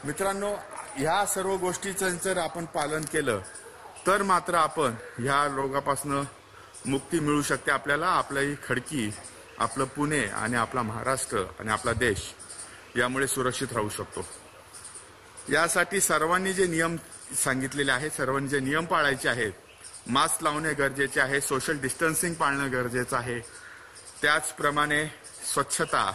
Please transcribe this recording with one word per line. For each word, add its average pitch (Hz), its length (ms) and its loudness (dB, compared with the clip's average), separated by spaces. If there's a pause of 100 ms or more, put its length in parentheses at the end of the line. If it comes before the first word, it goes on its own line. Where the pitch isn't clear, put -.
मित्रांनो, 196 520 -2 (400)
ह्या 170 300 4
सर्व 190 300 0
गोष्टीचं 185 540 0
जर 180 280 0
आपण 165 280 -2
पालन 156 360 -2
केलं, 135 400 0 (680)
तर 196 140 6
मात्र 180 320 4
आपण 151 400 4 (260)
ह्या 139 360 2
रोगापासनं 139 680 0 (640)
मुक्ती 135 340 0
मिळू 147 220 4
शकते 139 300 0
आपल्याला. 143 360 2
आपलं 143 320 2
ही 143 160 0 (140)
खडकी, 123 420 0 (480)
आपलं 131 260 0
पुणे 147 400 0
आणि 104 300 -2
आपला 120 260 0
महाराष्ट्र 117 560 -2 (220)
आणि 107 100 -6
आपला 110 240 2
देश 113 400 0 (640)
यामुळे 127 320 2
सुरक्षित 127 460 0
राहू 107 160 0
शकतो. - 380 -8 (1200)
यासाठी 170 520 4
सर्वांनी 175 520 2
जे 185 140 4
नियम 165 280 2 (480)
सांगितलेले 135 480 0
आहेत, 131 200 0
सर्वांनी 139 380 0
जे 139 100 2
नियम 147 260 0
पाळायचे 147 440 2
आहेत, 117 220 0 (560)
मास्क 143 360 2
लावणे 156 300 0
गरजेचे 139 480 0
आहे, 139 200 2
social 143 400 -2
distancing 160 520 0
पाळणं 139 380 0
गरजेचं 123 460 -2
आहे, 120 220 -4 (840)
त्याचप्रमाणे 147 840 2 (480)
स्वच्छता 135 600 2